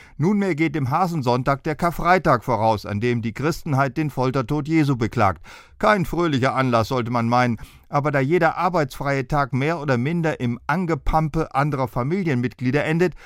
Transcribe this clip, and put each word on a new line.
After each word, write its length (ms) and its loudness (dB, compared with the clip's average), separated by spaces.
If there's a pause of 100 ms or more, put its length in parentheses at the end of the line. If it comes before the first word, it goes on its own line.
(180)
Nunmehr 380 2
geht 200 0
dem 140 -2
Hasensonntag 720 0
der 120 -2
Karfreitag 680 2
voraus, 420 0
an 140 -4
dem 220 0
die 120 -4
Christenheit 640 -2
den 120 -2
Foltertod 580 -2
Jesu 280 2
beklagt. 480 0 (360)
Kein 260 2
fröhlicher 500 0
Anlass, 340 2
sollte 220 -2
man 160 0
meinen, 300 2 (320)
aber 220 -2
da 80 0
jeder 380 2
arbeitsfreie 720 -2
Tag 260 -2
mehr 260 0
oder 180 0
minder 420 -2
im 280 -4
Angepampe 840 0
anderer 340 0
Familienmitglieder 960 -2
endet, 320 2 (100)